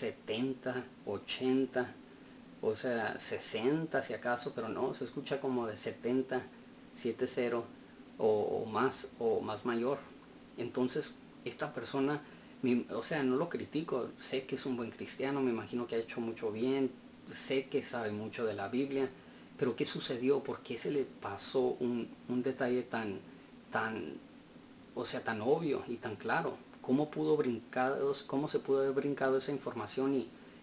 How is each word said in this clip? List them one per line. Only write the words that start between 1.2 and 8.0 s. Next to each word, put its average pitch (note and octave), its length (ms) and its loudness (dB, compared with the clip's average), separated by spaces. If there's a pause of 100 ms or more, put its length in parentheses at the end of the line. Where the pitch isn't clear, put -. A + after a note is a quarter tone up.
o A2 120 4
sea, A2+ 540 -2
sesenta C3+ 800 2
si A#2+ 80 -4
acaso, B2 400 -2
pero A2+ 140 -2
no, B2+ 260 0
se C3+ 100 -6
escucha C3+ 360 -2
como B2 260 2
de G#2+ 100 -2
setenta, B2+ 680 0 (600)
siete B2+ 320 0
cero, B2 320 2 (500)